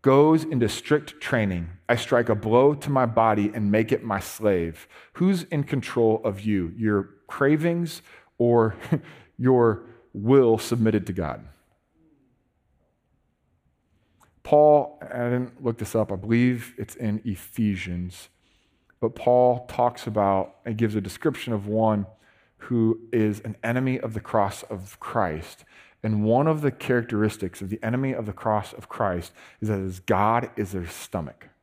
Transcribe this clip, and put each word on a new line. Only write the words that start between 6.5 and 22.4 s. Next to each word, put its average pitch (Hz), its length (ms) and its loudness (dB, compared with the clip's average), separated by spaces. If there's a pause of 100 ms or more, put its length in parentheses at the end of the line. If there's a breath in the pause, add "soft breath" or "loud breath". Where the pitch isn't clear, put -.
Your 104 340 0 (180)
cravings 156 720 0 (360 loud breath)
or 117 380 4 (160)
<laughs> - 460 -6
your 120 480 2 (280 loud breath)
will 113 440 4
submitted 110 500 0
to 98 60 -8
God? 73 320 -8 (3000)
Paul, 147 540 6
I 120 220 -6
didn't 123 380 -4
look 117 140 -2
this - 160 -10
up, 107 180 0
I 98 40 -4
believe 117 640 0
it's - 160 -10
in 107 280 -4
Ephesians, 90 1040 -6 (680)
but 113 140 -2
Paul 123 540 2
talks - 400 -2
about 98 480 0 (100)
and 110 100 -6
gives 110 200 0
a 107 60 -2
description 120 520 -6
of 101 140 -6
one 107 400 0 (500 soft breath)